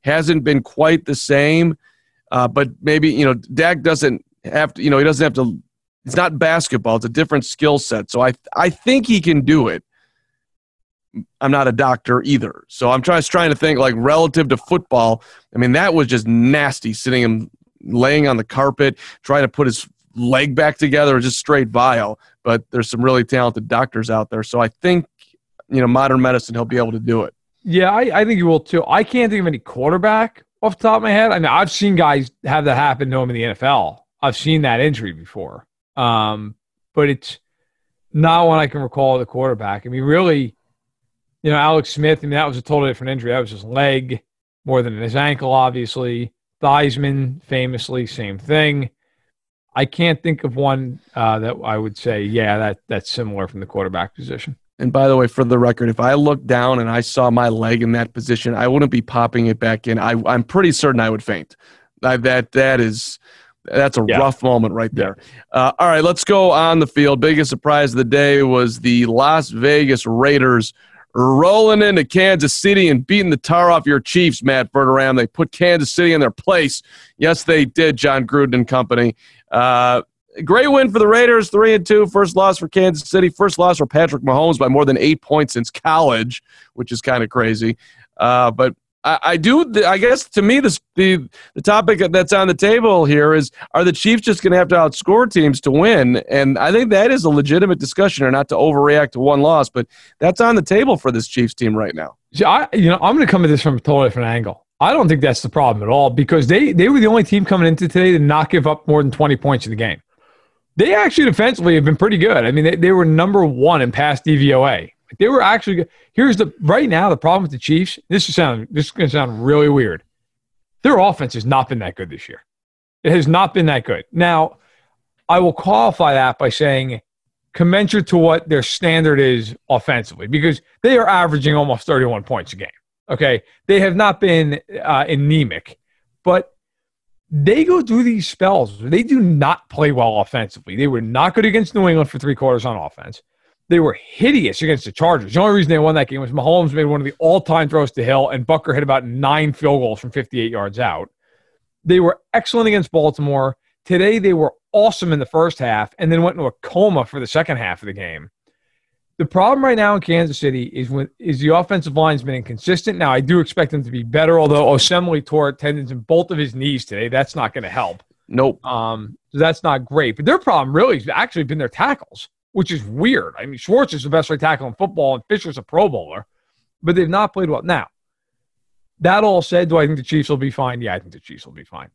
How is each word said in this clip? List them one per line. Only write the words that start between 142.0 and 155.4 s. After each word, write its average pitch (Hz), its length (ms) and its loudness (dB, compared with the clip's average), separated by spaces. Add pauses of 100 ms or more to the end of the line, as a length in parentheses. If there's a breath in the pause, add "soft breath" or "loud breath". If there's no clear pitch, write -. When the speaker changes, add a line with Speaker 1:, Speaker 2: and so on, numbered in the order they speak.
Speaker 2:
for 143 100 -12
three 135 160 -2
quarters 123 300 0
on 120 100 -4
offense. 85 460 -14 (480)
They 175 100 4
were 156 140 2
hideous 214 680 -2
against 156 220 -2
the 104 80 -12
Chargers. 135 420 0
The 147 60 0
only 202 160 2
reason 175 140 2
they 160 100 2
won 156 160 2
that 139 140 0
game 135 100 -8
was 123 120 -8
Mahomes 151 420 0
made 156 100 0
one 147 160 -2
of 139 60 -6
the 135 140 -10
all-time 165 500 0
throws 147 240 0
to 123 100 -6
Hill, 135 240 0
and 123 180 -8
Butker 160 280 -2
hit 143 100 -2
about 135 220 0
nine 139 480 -2
field 143 260 0
goals 110 220 -6
from 123 100 -14
fifty-eight 117 400 -6
yards 101 260 -8
out. 90 320 -6 (760)
They 180 160 2
were 175 180 0 (140)
excellent 226 340 0
against 208 240 -2
Baltimore. 143 640 -2 (300)
Today, 196 340 0
they 190 140 2
were 156 200 0 (200)
awesome 202 400 0
in 147 60 0
the 131 60 -6
first 165 320 -2